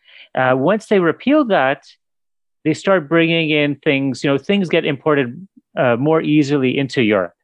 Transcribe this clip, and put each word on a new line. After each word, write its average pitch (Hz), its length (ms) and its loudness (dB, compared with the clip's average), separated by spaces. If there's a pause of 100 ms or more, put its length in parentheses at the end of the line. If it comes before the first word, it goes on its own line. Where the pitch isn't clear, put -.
(340)
Uh, 127 220 2
once 180 300 0
they 208 120 2
repealed 233 520 0
that, 143 340 0 (800)
they 156 100 0
start 180 340 0
bringing 165 420 0
in 147 260 0
things, 139 480 -2
you 147 60 0
know, 139 80 0
things 196 300 -2
get 165 160 0
imported, 147 600 -2 (320)
uh, 127 160 2
more 151 260 0
easily 147 560 0
into 139 240 -4
Europe. 104 440 0